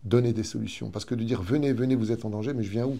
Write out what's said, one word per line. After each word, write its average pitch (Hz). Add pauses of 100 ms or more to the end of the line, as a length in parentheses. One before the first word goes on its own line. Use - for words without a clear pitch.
donner 120
des 113
solutions. 110
Parce 104
que -
de 113
dire « 113
venez, 139
venez, 127
vous 113
êtes 113
en 110
danger », 107
mais 117
je 95
viens 117
où ? 131